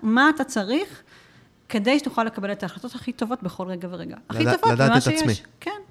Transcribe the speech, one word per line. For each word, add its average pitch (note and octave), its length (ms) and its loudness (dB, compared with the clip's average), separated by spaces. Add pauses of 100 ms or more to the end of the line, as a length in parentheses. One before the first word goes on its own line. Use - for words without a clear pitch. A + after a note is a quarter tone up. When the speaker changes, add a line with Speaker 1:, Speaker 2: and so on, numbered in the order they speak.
Speaker 1:
מה A#3+ 320 4
אתה C#4 100 -2
צריך B3+ 580 -4 (680)
כדי B3 300 2
שתוכל A#3+ 260 -2
לקבל G3+ 280 -6
את G3+ 100 -10
ההחלטות G3+ 320 -12
הכי B3 180 -10
טובות A#3+ 300 -6
בכל F#3 240 -8
רגע F3+ 240 -8
ורגע. E3 260 -12 (140)
הכי A2+ 120 -6
Speaker 2:
לדע-, B2 140 4
Speaker 1:
טובות, - 160 4
Speaker 2:
לדעת B2+ 180 4
Speaker 1:
ומה A#2+ 80 6
Speaker 2:
את B2 80 2
עצמי. B2+ 280 2
Speaker 1:
שיש. - 80 -10 (180)
כן. - 100 -8 (200)